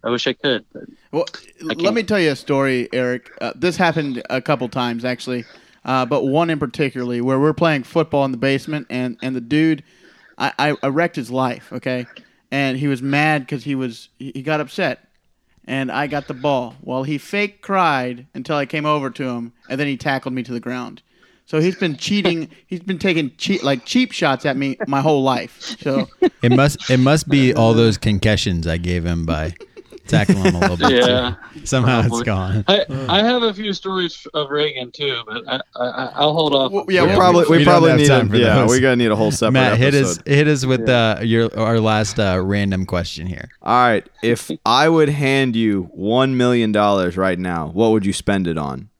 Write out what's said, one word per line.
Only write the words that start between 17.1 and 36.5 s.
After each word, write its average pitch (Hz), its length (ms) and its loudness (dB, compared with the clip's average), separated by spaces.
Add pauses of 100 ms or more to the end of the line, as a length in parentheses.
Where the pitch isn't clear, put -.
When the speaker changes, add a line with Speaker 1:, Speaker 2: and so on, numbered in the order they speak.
Speaker 2:
fake 202 420 -6
cried 135 760 -2
until 143 220 -6
I 143 100 -2
came 151 200 -4
over 147 240 0
to 135 140 -8
him, 120 280 -6 (160)
and 131 120 -6
then 143 80 -2
he 139 80 -4
tackled 135 360 -4
me 127 120 -6
to 123 80 -10
the 120 80 -6
ground. 120 420 -10 (420)
So 156 160 0
he's 180 160 2
been 165 200 -2
cheating. 180 640 -2
Speaker 1:
<laughs> - 80 -20
Speaker 2:
He's 175 140 -10
been 180 180 -6
taking 160 400 0
cheap, 185 240 -2
like, 135 240 -2
cheap 254 260 0
shots 139 320 -2
at 139 120 0
me 139 200 -4 (100)
my 139 140 0
whole 143 220 2
life. 131 360 -2 (220)
So 135 260 -2 (360)
Speaker 3:
It 123 100 4
must, 139 380 2
it 127 100 4
must 147 260 4
be 135 280 4
all 113 180 4
those 113 240 4
concussions 101 720 0
I 82 100 -2
gave 87 260 -2
him 85 220 -2
by 78 300 -4 (520)
tackling 185 380 2
him 185 120 4
a - 20 -2
little 180 180 0
bit 147 140 2
Speaker 1:
Yeah. 123 460 2 (180)
Speaker 3:
too. 151 120 -16
Somehow 127 340 2
Speaker 1:
Oh, - 0 -
Speaker 3:
it's 117 100 2
Speaker 1:
boy. 117 140 -2
Speaker 3:
gone. 98 440 -2
Speaker 1:
I, 196 160 2 (240)
I 196 160 2
have 240 180 0
a 220 120 -2
few 208 180 -6
stories 185 640 -6
of 147 160 -4
Reagan 143 420 -4
too, 131 340 -6
but 113 220 -10
I, 127 80 -4 (180)
I, 123 420 -6
I'll 151 180 0
hold 156 200 0